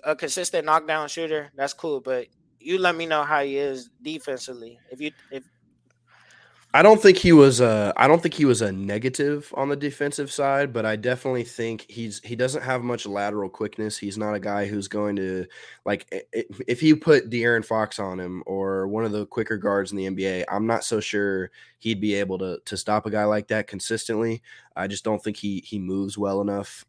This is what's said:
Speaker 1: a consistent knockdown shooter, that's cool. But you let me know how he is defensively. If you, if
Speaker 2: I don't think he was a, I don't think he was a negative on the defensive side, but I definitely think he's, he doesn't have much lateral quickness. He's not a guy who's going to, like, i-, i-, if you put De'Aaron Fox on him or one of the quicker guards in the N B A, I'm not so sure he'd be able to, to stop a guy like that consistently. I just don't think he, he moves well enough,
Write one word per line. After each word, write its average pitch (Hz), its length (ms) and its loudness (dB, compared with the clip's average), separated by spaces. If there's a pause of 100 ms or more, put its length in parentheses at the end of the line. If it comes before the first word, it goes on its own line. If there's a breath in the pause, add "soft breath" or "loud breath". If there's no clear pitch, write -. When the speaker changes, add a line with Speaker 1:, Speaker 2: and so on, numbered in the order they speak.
Speaker 1:
a 156 100 0
consistent 170 500 -4
knockdown 156 440 0
shooter, 156 460 -6
that's 139 180 -4
cool. 147 260 -4
But 127 280 -4 (340)
you 165 160 -2
let 180 180 2
me 165 100 -6
know 156 180 0
how 147 200 0
he 139 140 -2
is 135 320 -4 (120)
defensively. 123 760 -10 (100)
If 127 120 -14
you, 151 100 -6 (200)
if 135 120 -12 (1300 soft breath)
Speaker 2:
I 143 80 8
don't 214 200 10
think 190 160 10
he 175 140 4
was 139 300 10
a, 107 340 4
I 120 100 6
don't 160 160 6
think 165 120 -2
he 151 100 0
was 120 180 4
a 107 80 0
negative 127 840 -4
on 139 140 -2
the 143 80 -2
defensive 143 520 -4
side, 139 440 0
but 113 120 -2
I 107 120 0
definitely 123 480 -2
think 113 420 -6
he's, 113 340 -10
he 117 140 -10
doesn't 127 280 -2
have 127 200 -2
much 120 220 -6
lateral 101 420 -4
quickness. 107 500 -6
He's 101 200 -8
not 107 160 -4
a 104 80 -4
guy 101 240 -4
who's 98 240 -6
going 104 260 -4
to, 92 300 -4 (400 loud breath)
like, 101 260 -2
i-, - 120 -8 (140)
i-, 120 60 -2 (240)
if 127 160 -2
you 156 140 8
put 147 320 4
De'Aaron 117 340 2
Fox 107 340 -2
on 92 220 -6
him 90 260 -8
or 98 440 -4
one 110 160 -2
of 107 80 -4
the 104 120 -4
quicker 110 300 -4
guards 101 360 0
in 101 60 -6
the 95 80 -4
N 95 100 -4
B 95 120 -2
A, 92 220 -2
I'm 104 180 -2
not 113 160 0
so 110 160 -2
sure 98 500 -2 (300 soft breath)
he'd 110 220 -2
be 104 140 0
able 95 240 -2
to, 92 260 -6
to - 100 -8
stop 107 300 -2
a 107 60 -4
guy 104 120 0
like 104 260 0
that 107 180 -2
consistently. 113 720 -4 (340 loud breath)
I 95 120 -4
just 101 180 -8
don't 107 180 -2
think 107 140 -6
he, 101 280 -6
he 104 140 -8
moves 98 380 -6
well 98 240 -2
enough, 101 480 -6